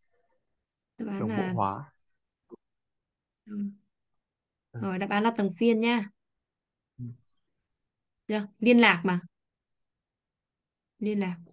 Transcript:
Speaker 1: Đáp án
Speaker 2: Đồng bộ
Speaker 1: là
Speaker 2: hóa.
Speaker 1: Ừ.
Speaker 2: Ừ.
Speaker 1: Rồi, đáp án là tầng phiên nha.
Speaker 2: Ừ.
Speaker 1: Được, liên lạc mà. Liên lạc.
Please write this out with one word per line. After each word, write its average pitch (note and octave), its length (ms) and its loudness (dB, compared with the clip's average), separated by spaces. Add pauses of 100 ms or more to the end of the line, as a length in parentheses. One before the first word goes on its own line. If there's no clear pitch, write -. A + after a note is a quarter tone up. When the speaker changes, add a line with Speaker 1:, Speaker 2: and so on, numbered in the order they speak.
(1000)
Speaker 1:
Đáp A3+ 100 -10
án G3 120 -8
Speaker 2:
Đồng G#3+ 80 -4
bộ A3 60 -4
Speaker 1:
là F#3 180 -2
Speaker 2:
hóa. G#2 400 -4 (1500)
Speaker 1:
Ừ. G#3 100 -12 (1160)
Speaker 2:
Ừ. A#2+ 80 -10
Speaker 1:
Rồi, F#3 180 -4
đáp G3+ 120 -4
án G#3 120 0
là A#3 80 2
tầng G#3 280 0
phiên A#3 220 4
nha. A#3 300 0 (880)
Speaker 2:
Ừ. B2 60 -12 (1200)
Speaker 1:
Được, G#3+ 140 -2 (160)
liên A#3+ 200 6
lạc F#3+ 260 6
mà. F3+ 160 0 (1800)
Liên G#3 220 -2
lạc. F3+ 160 -4 (160)